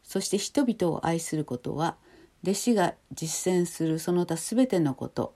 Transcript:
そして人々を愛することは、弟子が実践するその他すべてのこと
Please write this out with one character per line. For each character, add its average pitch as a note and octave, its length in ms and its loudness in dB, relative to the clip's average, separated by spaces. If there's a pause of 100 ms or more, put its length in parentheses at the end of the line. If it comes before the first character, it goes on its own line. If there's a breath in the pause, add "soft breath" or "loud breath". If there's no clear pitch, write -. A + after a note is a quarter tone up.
そ - 160 -4
し - 100 -4
て - 80 0
人 C#4 300 0
々 F3+ 280 0
を - 120 -2
愛 E3 120 2
す - 160 -6
る D3+ 100 -2
こ B2 120 -6
と - 180 -6
は、 D#3+ 220 -2 (460 loud breath)
弟 F#3+ 100 0
子 A#3+ 220 2
が F3+ 180 2 (180)
実 D#3+ 420 -2
践 F3 120 4
す E3 220 -2
る D#3+ 100 2
そ E3+ 140 -2
の F3 160 2
他 E3 100 -2
す - 160 -6
べ B3+ 140 4
て F#3 120 2
の C#3+ 140 2
こ - 160 -8
と - 260 -4